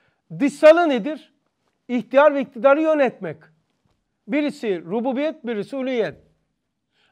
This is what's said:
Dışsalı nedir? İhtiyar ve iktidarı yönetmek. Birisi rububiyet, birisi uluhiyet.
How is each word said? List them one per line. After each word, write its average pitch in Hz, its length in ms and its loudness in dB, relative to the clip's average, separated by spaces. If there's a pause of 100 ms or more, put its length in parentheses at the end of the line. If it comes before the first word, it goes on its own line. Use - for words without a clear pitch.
(380)
Dışsalı 311 500 4
nedir? 269 440 -6 (560)
İhtiyar 269 460 2
ve 277 60 -2
iktidarı 269 400 0
yönetmek. 285 560 -2 (920)
Birisi 240 560 -4
rububiyet, 247 640 -6
birisi 220 300 -8
uluhiyet. 247 380 -4 (960)